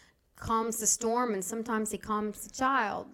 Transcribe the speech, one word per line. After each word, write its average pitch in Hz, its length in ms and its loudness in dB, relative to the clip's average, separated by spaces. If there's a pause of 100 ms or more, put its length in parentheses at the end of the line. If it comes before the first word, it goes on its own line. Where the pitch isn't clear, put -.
(360)
calms 226 420 0
the 214 100 0
storm 233 460 2
and 190 100 -2
sometimes 220 480 -2
He 202 60 -4
calms 214 480 -2
the - 80 -18
child 262 600 0